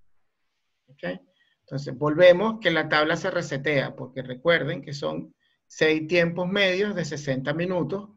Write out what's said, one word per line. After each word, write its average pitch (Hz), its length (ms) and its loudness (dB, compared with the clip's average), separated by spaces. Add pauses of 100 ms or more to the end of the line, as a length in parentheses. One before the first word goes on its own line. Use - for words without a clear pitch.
(880)
¿Ok? 147 160 -20 (560)
Entonces, 143 360 -10
volvemos 175 640 6
que 175 120 0
la 156 180 0
tabla 156 280 2
se 185 120 -4
resetea, 143 680 -2
porque 131 280 -12
recuerden 143 580 0
que 143 120 -12
son 156 420 -6 (320)
seis 156 400 0
tiempos 175 400 0
medios 196 480 0
de 170 100 -2
sesenta 143 480 -4
minutos, 165 640 -4